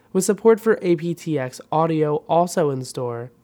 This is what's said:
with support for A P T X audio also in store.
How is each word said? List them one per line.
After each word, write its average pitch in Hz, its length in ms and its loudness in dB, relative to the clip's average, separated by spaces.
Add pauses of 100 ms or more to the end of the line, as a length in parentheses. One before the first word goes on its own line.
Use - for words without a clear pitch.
(120)
with 185 120 0
support 220 340 4
for 220 240 2
A 175 140 2
P 170 180 -4
T 156 240 -4
X 127 220 -6 (100)
audio 156 460 2 (120)
also 170 420 2
in 131 140 -4
store. 123 460 -8 (140)